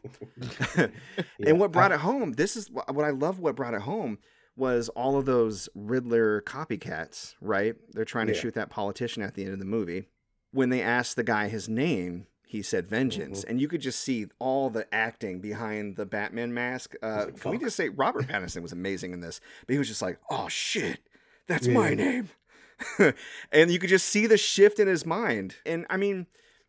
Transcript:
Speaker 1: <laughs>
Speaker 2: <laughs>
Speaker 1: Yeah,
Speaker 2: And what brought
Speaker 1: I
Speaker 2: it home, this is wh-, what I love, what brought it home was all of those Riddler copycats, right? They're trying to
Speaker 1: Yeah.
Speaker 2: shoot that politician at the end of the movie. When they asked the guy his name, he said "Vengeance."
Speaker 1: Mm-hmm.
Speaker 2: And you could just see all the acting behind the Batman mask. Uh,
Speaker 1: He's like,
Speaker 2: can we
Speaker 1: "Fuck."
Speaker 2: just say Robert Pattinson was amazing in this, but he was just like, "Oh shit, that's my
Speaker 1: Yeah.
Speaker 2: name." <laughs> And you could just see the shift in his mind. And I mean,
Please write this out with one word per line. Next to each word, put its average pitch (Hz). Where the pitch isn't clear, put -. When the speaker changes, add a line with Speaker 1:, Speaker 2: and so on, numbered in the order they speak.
Speaker 1:
<laughs> -
Speaker 2:
<laughs> -
Speaker 1:
Yeah, 135
Speaker 2:
And 160
what 202
brought 180
Speaker 1:
I -
Speaker 2:
it 147
home, 196
this 151
is 214
wh-, -
what 147
I 151
love, 151
what 156
brought 120
it 104
home 139
was 123
all 135
of 135
those 113
Riddler 113
copycats, -
right? 104
They're 110
trying 113
to 107
Speaker 1:
Yeah. 104
Speaker 2:
shoot 117
that 110
politician 107
at 98
the 98
end 95
of 95
the 95
movie. 95
When 127
they 127
asked 120
the 123
guy 107
his 107
name, 104
he 104
said 95
"Vengeance." 101
Speaker 1:
Mm-hmm. -
Speaker 2:
And 123
you 147
could 156
just 127
see 113
all 131
the 110
acting 110
behind 104
the 101
Batman 110
mask. 123
Uh, 110
Speaker 1:
He's 104
like, -
Speaker 2:
can -
we 202
Speaker 1:
"Fuck." 294
Speaker 2:
just 220
say 165
Robert 139
Pattinson 92
was 85
amazing 90
in 87
this, 85
but 127
he 147
was 131
just 110
like, 90
"Oh -
shit, -
that's -
my 226
Speaker 1:
Yeah. 143
Speaker 2:
name." 254
<laughs> -
And 165
you 175
could 175
just 185
see 208
the 220
shift 202
in 208
his 175
mind. 160
And 165
I 190
mean, 196